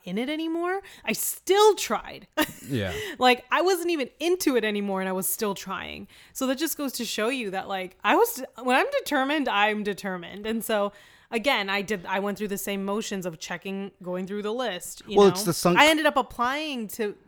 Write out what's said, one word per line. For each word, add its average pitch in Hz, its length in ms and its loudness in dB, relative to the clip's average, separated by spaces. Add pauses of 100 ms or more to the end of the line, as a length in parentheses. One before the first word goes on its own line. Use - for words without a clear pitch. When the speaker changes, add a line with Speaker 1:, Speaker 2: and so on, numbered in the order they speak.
Speaker 1:
in 180 140 -6
it 254 100 -4
anymore, 330 540 -4 (220)
I 220 80 -2
still 415 640 4
tried. - 520 -6 (100)
<laughs> 302 100 2 (220)
Speaker 2:
Yeah. 104 240 0 (260)
Speaker 1:
Like, 247 320 4
I 277 120 2
wasn't 349 280 2
even 294 200 -2 (100)
into 349 360 0
it 220 80 0
anymore 202 360 -2
and 190 80 -2
I 190 40 -2
was 185 140 -2
still 202 300 -2
trying. 190 500 -10 (260)
So - 140 -4
that 262 100 0
just 294 220 -4
goes 277 140 -4
to 240 120 -6
show 214 240 -2
you 247 220 -4
that, 185 160 -6
like, 185 380 -8
I 208 100 6
was, 370 300 2 (180)
when 254 140 2
I'm 349 100 4 (140)
determined, 277 480 0
I'm 208 340 2
determined. 196 640 -6
And 226 160 -2
so, 202 300 0 (400)
again, 233 360 0
I 196 140 0
did, 196 240 -6
I 190 140 -2
went 202 180 -4
through 214 100 -4
the 196 100 -4
same 196 260 -4
motions 202 420 -4
of 165 140 -10
checking, 196 500 -8 (140)
going 180 240 -6
through 208 140 -6
the 214 100 -4
list. 220 560 -6
You 202 80 2
Speaker 2:
Well, 202 100 10
Speaker 1:
know? 185 60 8
Speaker 2:
it's 180 100 -2
the 170 120 0
sunk- 180 260 4
Speaker 1:
I 294 80 10
ended 311 180 4
up 294 100 2
applying 262 720 -2
to, 208 280 -6 (120)